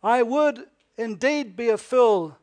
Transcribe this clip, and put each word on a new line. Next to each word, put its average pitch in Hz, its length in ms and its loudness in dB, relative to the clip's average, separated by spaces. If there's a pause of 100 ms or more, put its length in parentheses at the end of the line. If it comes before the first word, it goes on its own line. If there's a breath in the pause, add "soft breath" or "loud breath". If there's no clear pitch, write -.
I 240 200 2
would 269 460 -2 (280)
indeed 233 580 -4
be 233 140 -4
a 214 80 2
fool 208 640 2